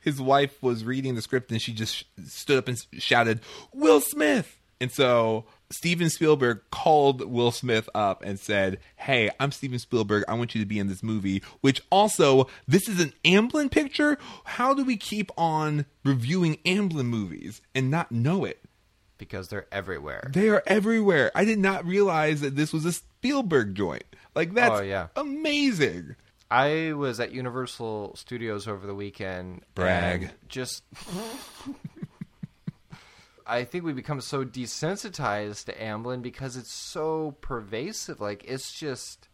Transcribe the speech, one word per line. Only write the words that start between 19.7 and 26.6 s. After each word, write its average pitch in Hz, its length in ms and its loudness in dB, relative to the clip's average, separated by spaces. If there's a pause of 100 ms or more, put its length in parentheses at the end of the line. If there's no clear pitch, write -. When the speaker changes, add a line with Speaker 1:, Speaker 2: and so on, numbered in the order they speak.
Speaker 2:
everywhere. 87 640 -8
Speaker 1:
They 208 160 4
are 208 160 4
everywhere. 196 680 4
I 190 120 4
did 220 120 2
not 190 280 2
realize 165 560 2
that 135 140 -2
this 151 180 0
was 156 100 -2
a 170 80 0
Spielberg 165 840 0
joint. 87 300 -2 (300)
Like, 170 180 0
that's 214 280 4
Speaker 2:
Oh, - 20 -2
yeah. 98 240 -2 (100)
Speaker 1:
amazing. 269 1000 0 (340)
Speaker 2:
I 151 440 2